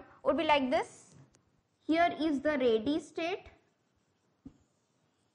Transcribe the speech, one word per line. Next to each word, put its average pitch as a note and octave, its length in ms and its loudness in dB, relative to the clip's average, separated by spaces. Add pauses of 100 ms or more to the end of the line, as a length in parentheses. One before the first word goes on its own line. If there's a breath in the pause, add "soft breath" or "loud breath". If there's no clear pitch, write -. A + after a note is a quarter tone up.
(240 soft breath)
would C#4 140 2
be D#4+ 60 0
like C#4+ 260 2
this. - 460 -4 (720)
Here E4+ 220 4 (100)
is D4 220 -2
the D4+ 100 0
ready B3+ 480 0
state F4 460 -8 (1900)